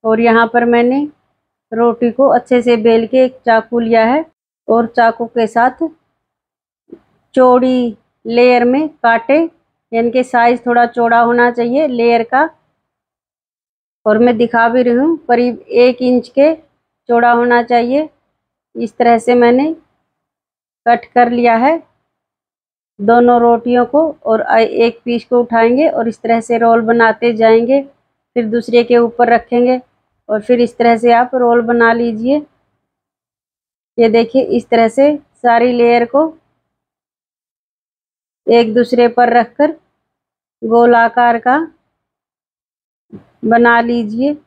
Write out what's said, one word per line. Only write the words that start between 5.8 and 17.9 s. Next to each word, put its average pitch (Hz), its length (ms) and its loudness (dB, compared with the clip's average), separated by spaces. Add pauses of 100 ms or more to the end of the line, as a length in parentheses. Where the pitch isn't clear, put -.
चौड़ी 254 640 0 (280)
लेयर 240 400 2
में 277 240 0
काटे, 233 480 -2 (540)
यानी 233 200 -2
कि 254 120 -2
size 240 420 0
थोड़ा 240 220 2
चौड़ा 233 320 0
होना 240 320 2
चाहिए 247 360 -2
लेयर 233 380 -2
का। 285 240 -2 (1600)
और 208 120 0
मैं 240 200 2
दिखा 233 320 0
भी 247 140 0
रही 240 120 0
हूँ, 302 240 0
करीब 240 420 -2
एक 247 400 0
इंच 247 280 -2
के 302 240 2
चौड़ा - 760 -4
होना 240 320 0
चाहिए। 247 460 -2 (680)